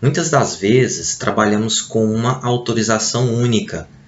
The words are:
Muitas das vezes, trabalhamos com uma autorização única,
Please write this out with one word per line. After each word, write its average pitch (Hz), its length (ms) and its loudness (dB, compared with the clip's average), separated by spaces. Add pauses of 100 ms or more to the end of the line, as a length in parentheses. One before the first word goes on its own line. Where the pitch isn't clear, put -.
Muitas 156 300 0
das 131 260 0
vezes, 107 580 2
trabalhamos 107 680 0
com 113 240 -2
uma 113 400 0
autorização 117 880 0
única, 113 560 0 (200)